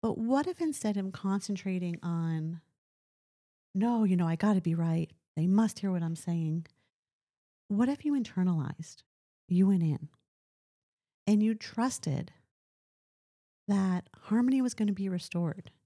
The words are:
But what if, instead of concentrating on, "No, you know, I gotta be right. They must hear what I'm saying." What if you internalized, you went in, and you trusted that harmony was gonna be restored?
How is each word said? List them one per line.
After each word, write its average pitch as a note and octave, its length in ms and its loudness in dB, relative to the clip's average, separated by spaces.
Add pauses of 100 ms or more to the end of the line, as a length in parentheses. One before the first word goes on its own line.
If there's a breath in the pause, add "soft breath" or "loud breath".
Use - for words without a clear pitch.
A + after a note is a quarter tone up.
But A3+ 160 -2
what B3 300 0
if, F4+ 140 -4
instead A3 360 0
of F#3+ 140 -4
concentrating F#3 880 -2
on, E3 600 -4 (1120)
"No, A3+ 280 2
you F#3 120 4
know, F3 120 2
I E3 80 0
gotta G3 260 2
be E3 140 0
right. E3 360 0 (240)
They D#3+ 120 0
must G3+ 320 2
hear G3 120 -2
what F3 120 -2
I'm E3 120 -4
saying." E3 520 -4 (1000)
What A3 220 2
if C#4+ 160 -4
you D4 80 2
internalized, F3+ 920 -2 (460)
you F#3 180 6
went F#3+ 160 4
in, D3+ 260 -2 (1160)
and G#3 180 4
you A3 100 2
trusted A3 800 -4 (1400)
that F#3+ 460 2
harmony B3 480 2
was B3 120 0
gonna G#3 200 0
be F#3+ 160 -4
restored? F3 600 -4 (140)